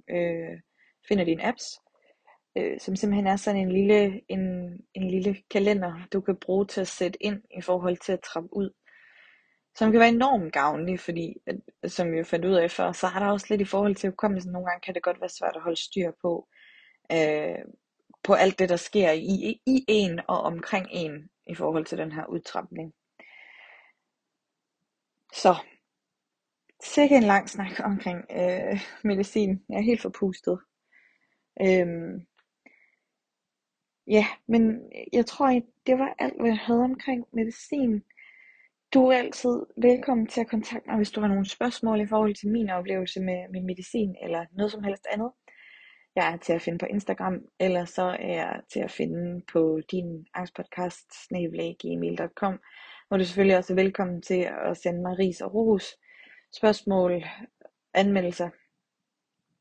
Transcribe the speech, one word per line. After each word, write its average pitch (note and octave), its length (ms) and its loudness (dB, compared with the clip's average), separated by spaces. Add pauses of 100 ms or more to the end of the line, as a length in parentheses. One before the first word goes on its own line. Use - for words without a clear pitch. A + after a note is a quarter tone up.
(100)
øh, E3+ 500 -4 (480)
finder G3 160 2
dine E3 200 -2
apps, - 360 -6 (760)
øh, - 240 -4
som F#3+ 160 -4
simpelthen G3+ 300 0
er G3 100 2
sådan G3 240 0
en F#3 120 0
lille, G3+ 560 4
en, F#3+ 120 -4 (540)
en F#3+ 160 -4
lille F#3+ 400 0
kalender, F#3+ 600 0
du F#3+ 80 0
kan F#3 160 -2
bruge G3 300 0
til G3 140 -6
at F#3 80 -4
sætte - 340 -4
ind G#3 200 -4 (140)
i F3+ 40 -10
forhold F3+ 360 0
til - 160 -4
at F3+ 80 -2
trappe - 360 -10
ud. G3 140 -2 (1080)
Som A3 140 4
kan A3+ 100 8
være A#3 80 10
enormt A#3 440 2
gavnlig, D#3 480 0
fordi E3+ 360 -6 (100)
at, - 100 -6 (360)
som E3+ 200 -2
vi D#3+ 40 0
jo E3 80 -2
fandt E3+ 200 -2
ud F#3+ 100 4
af F3 160 4
før, F3+ 220 -2
så F#3+ 140 -2
er F#3 120 -2
der G3+ 80 0
også G3+ 240 0
lidt G#3 100 2
i G3 40 2
forhold G3+ 300 2
til F#3+ 160 -2
hukommelsen. F#3 420 -2
Nogle F3+ 160 -6
gange F3 120 -4
kan F#3 140 -10
det F3 80 -4
godt F3 180 -2
være F3+ 80 -6
svært E3+ 280 -6
at D#3+ 60 -10
holde E3+ 200 -2
styr F3 300 -4 (100)
på, E3+ 260 -4 (640)
øh, D3+ 460 0 (640)
på G3+ 120 6
alt F#3+ 240 4
det, F#3 100 2
der F3 80 2
sker F3+ 340 2
i, F#3+ 560 -2
i C4 220 2
en G3 400 2
og F3+ 120 0
omkring E3+ 500 -4
en D3+ 400 -8 (160)
i E3+ 80 -10
forhold D#3 300 -2
til E3 140 -8
den D#3+ 140 -6
her D#3 140 -8
udtrapning. E3+ 680 -10 (2500)
Så, F3+ 220 4 (1300)
sikke C#4+ 340 6
en A#3+ 60 10
lang G3 280 4
snak F#3+ 340 -6
omkring, G3 460 -4
øh, F#3 500 -2 (240)
medicin. G3 640 0
Jeg G#3+ 100 -4
er G#3 40 0
helt A#3 200 2
forpustet. F#3 580 -2 (1040)
Øhm, F3 640 0 (1800)
ja, G#3 200 4 (200)
men A3+ 460 2 (200)
jeg A#3 140 4
tror, B3+ 340 2 (260)
det B3+ 120 4
var C4+ 200 -2
alt, - 220 -4
hvad A#3 100 4
jeg A3 80 2
havde A#3 240 2
omkring B3+ 500 -2
medicin. A3+ 720 -2 (920)
Du C4 120 8
er B3+ 100 6
altid B3 500 -2 (100)
velkommen B3 500 4
til - 140 -4
at A3+ 80 -2
kontakte - 400 -6
mig, A3+ 80 -2
hvis G#3 140 2
du G#3+ 100 -4
har G#3+ 80 2
nogle G3 200 2
spørgsmål A3+ 520 -2
i G#3 60 -2
forhold G#3+ 280 2
til G#3 140 -6
min A3 220 0
oplevelse F#3 500 -4
med, F#3 320 -4
med F#3 80 -6
medicin, F#3 640 -4
eller E3+ 300 -6
noget G#3 200 -2
som G#3+ 120 -12
helst G3 280 -6
andet. A3+ 200 -4 (840)
Jeg E3 160 0
er E3+ 40 -8
til - 160 -4
at E3 100 0
finde E3+ 160 -4
på - 80 -4
Instagram, F#3+ 540 -4 (200)
eller F3+ 240 0
så F3+ 180 -4
er F3+ 320 -4
jeg - 260 -6 (120)
til - 80 -4
at - 100 -6
finde F3 640 -6
på D#3+ 280 2 (100)
din E3+ 440 -6
angstpodcast - 920 -10
snabel E3 340 -6
A E3+ 180 -4
gmail E3+ 400 -4
dot E3+ 160 -6
com, F#3+ 260 -4 (480)
hvor G3+ 80 0
du F#3+ 80 2
selvfølgelig F#3+ 320 4
også F#3 160 0
er F#3+ 100 4
velkommen F#3 400 -2
til F#3 260 0 (200)
at F3 80 -2
sende F3 260 -4
mig F3+ 160 -4
ris F#3+ 220 0
og - 140 -8
ros, A3 420 2 (560)
spørgsmål, F#3 720 2 (720)
anmeldelser, F3+ 560 2 (1120)